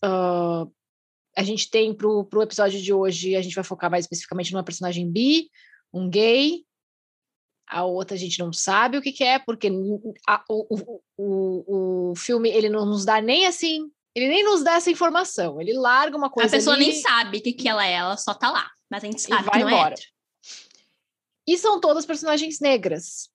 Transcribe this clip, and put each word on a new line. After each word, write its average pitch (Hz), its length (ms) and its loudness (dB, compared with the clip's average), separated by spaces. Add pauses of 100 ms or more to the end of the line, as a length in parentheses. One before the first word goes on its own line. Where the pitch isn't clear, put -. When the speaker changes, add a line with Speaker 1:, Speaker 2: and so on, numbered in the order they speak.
Speaker 1:
ah, 175 600 0 (720)
a 196 60 0
gente 202 260 -4
tem 220 240 2
pro, 208 320 0
pro 214 160 0
episódio 202 400 0
de 185 100 -2
hoje, 190 440 0
a 185 80 0
gente 180 100 -8
vai 190 100 -6
focar 175 280 -4
mais 175 140 0
especificamente 175 460 -8
numa 185 120 -4
personagem 175 480 -6
bi, 277 400 2 (420)
um 185 160 -4
gay. 240 560 2 (1000)
A 180 180 -4
outra 185 300 -4
a 185 40 -8
gente 175 200 -6
não 175 120 -4
sabe 220 460 0
o 269 60 -4
que 277 80 -4
que 269 120 -4
é, 262 140 4
porque 233 300 -4
n-, 196 340 -2 (260)
a, 214 220 0
o, 214 260 -2
o, 214 260 -10 (140)
o, 185 960 -2
o 175 40 -6
filme, 226 340 0
ele 214 200 2
não 214 180 0
nos 208 180 -2
dá 214 160 4
nem 277 240 4
assim, 320 460 -2 (240)
ele 254 120 0
nem 359 160 4
nos 403 200 4
dá 339 140 4
essa 349 120 2
informação. 330 720 0
Ele 196 120 -2
larga 262 440 2
uma 277 140 -2
coisa 226 180 2
Speaker 2:
A 277 80 2
pessoa 285 180 4
Speaker 1:
ali 277 120 4
Speaker 2:
nem 320 160 -2
sabe 226 340 2
o 208 60 -6
que 240 100 -2
que 247 160 -4
ela 208 160 2
é, 180 80 0
ela 180 240 -2
só - 160 -4
tá 233 160 0
lá. - 180 -2 (220)
Mas 208 140 -8
a - 20 -12
gente 208 140 -8
Speaker 1:
e - 20 -6
Speaker 2:
sabe 202 220 0
Speaker 1:
vai 208 80 -2
Speaker 2:
que 208 80 4
não 240 100 2
Speaker 1:
embora. 196 200 4
Speaker 2:
é - 40 -6
hétero. - 220 -18 (1300)
Speaker 1:
E 349 120 2
são 415 200 2
todas 320 280 2
personagens 311 520 -2
negras. 196 760 -2